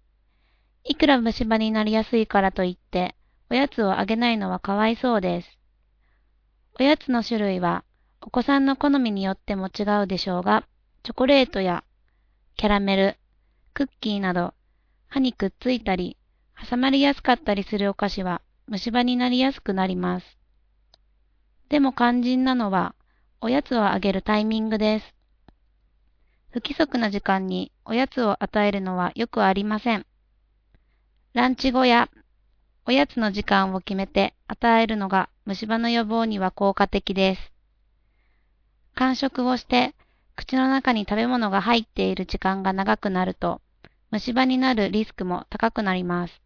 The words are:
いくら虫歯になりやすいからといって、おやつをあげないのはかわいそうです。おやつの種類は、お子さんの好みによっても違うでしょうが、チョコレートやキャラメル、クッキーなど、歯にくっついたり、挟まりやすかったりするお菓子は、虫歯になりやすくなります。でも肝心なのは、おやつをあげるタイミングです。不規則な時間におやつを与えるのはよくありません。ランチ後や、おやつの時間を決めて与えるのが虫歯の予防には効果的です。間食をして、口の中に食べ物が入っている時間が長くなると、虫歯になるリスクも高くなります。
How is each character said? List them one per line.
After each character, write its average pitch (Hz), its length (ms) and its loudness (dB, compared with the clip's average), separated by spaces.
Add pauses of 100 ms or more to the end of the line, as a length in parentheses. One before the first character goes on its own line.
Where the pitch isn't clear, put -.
(840)
い - 120 -4
く 311 120 2
ら 269 140 4
虫 226 240 -2
歯 220 120 2
に 220 140 0
な 214 140 0
り 214 80 0
や 220 100 2
す 240 140 -2
い 214 100 2
か 202 140 2
ら 190 100 2
と 185 140 -2
い 180 60 -2
っ - 200 -16
て、 180 240 -2 (340)
お 240 60 -2
や 277 140 2
つ - 120 -4
を 196 160 0
あ 202 60 -2
げ 220 140 -2
な 240 120 0
い 226 80 0
の 190 140 -4
は 185 80 -4
か 196 160 -4
わ 214 140 2
い 226 80 -2
そ 233 220 0
う - 20 0
で 180 220 -2
す。 - 140 -20 (1200)
お - 20 4
や 302 140 4
つ - 160 -4
の 233 100 0
種 226 160 -2
類 196 220 0
は、 175 240 -2 (380)
お 214 60 -18
子 240 140 -2
さ 277 160 2
ん 269 80 4
の 269 80 2
好 285 140 0 (100)
み 240 100 0
に 196 140 -2
よ 190 80 0
っ 190 40 -4
て - 200 -6
も 190 140 -6
違 - 120 -8 (220)
う - 20 0
で 180 140 -4
し - 100 -4
ょ 180 120 -2
う - 20 -8
が、 208 240 2 (340)
チ - 80 -12
ョ - 60 -12
コ 254 100 0
レ 277 160 6
ー 254 80 0
ト 202 100 -6
や 180 240 -2 (720)
キ - 120 0
ャ - 20 4
ラ 202 100 4
メ 196 160 0
ル、 190 220 2 (560)
ク 277 120 -2
ッ - 40 -8 (100)
キ 220 180 -4
ー - 20 -4
な 185 160 -2
ど、 175 180 -2 (540)
歯 - 120 -2
に - 140 2
く - 140 -2
っ 185 120 -6
つ 247 120 -2
い 240 100 0
た 208 140 0
り、 180 220 -6 (520)
挟 247 80 -2
ま 262 140 2
り 277 100 4
や 277 140 4
す - 80 -14
か 254 100 4
っ 240 60 2
た 208 160 -2
り 196 80 -4
す - 160 -6
る 202 100 0
お 202 60 -4
菓 202 140 -4
子 190 120 -6
は、 180 220 -6 (240)
虫 214 240 -6
歯 247 100 2
に 247 160 0
な 247 100 0
り 247 120 0
や 262 120 2
す - 80 -14
く - 140 -4
な 190 140 0
り 185 80 -2
ま 180 240 -2
す。 - 180 -18 (1300)
で 294 100 2
も 269 140 4
肝 240 280 2
心 254 220 2
な 262 100 2
の 233 160 0
は、 175 240 0 (480)
お 226 80 -2
や 277 140 2
つ 262 120 -4
を 214 120 2
あ 196 100 0
げ 190 160 0
る 190 80 -2
タ 214 160 0
イ 214 80 0
ミ 220 140 0
ン 220 100 -2
グ 220 80 -2
で 214 220 0
す。 - 160 -14 (1400)
不 233 100 -6
規 - 140 -8
則 277 240 -2
な 220 100 -2
時 196 120 -4
間 190 260 0
に 185 240 -4 (140)
お 220 100 -4
や 262 120 0
つ - 160 -4
を 208 200 0
与 208 240 0
え 202 40 2
る 202 100 -4
の 185 160 -4
は 180 180 -2
よ 233 120 -4
く - 160 0
あ 190 80 4
り 196 120 0
ま 214 160 -2
せ 226 160 0
ん。 180 100 -8 (1300)
ラ 254 140 2
ン 262 80 0
チ 262 160 0
後 254 140 2
や、 240 220 4 (760)
お 240 60 -2
や 277 160 4
つ - 120 -6
の 214 120 0
時 202 120 -4
間 190 300 2
を 190 80 -4
決 196 160 -6
め 196 80 -2
て - 300 -2 (120)
与 226 360 2
え - 20 2
る 220 100 -2
の 202 120 -4
が 185 220 0 (160)
虫 196 200 -6
歯 226 140 -2
の 233 100 -2
予 233 160 0
防 226 200 0
に 214 120 -4
は 185 140 0
効 196 240 0
果 196 120 4
的 196 280 -2
で 190 220 2
す。 - 140 -14 (1400)
間 254 220 0
食 254 320 -2
を 254 80 0
し 240 80 -8
て、 254 320 0 (400)
口 - 220 -4
の 262 100 2
中 262 240 0
に 214 160 -2
食 208 80 -2
べ 226 100 0
物 240 240 0
が 196 120 0
入 233 180 2
っ 220 60 -4
て 190 260 -2
い - 20 -4
る 185 120 -4
時 - 140 -6
間 190 220 -2
が 190 120 -2
長 196 240 0
く - 120 -4
な 185 140 0
る 185 120 -2
と、 - 260 -4 (500)
虫 214 220 -4
歯 254 100 2
に 262 140 2
な 262 160 2
る 196 180 2
リ 214 140 0
ス - 80 -14
ク - 100 -8
も 180 260 -4
高 226 220 -2
く 226 100 -4
な 196 120 0
り 185 100 -2
ま 175 240 -2
す。 - 180 -20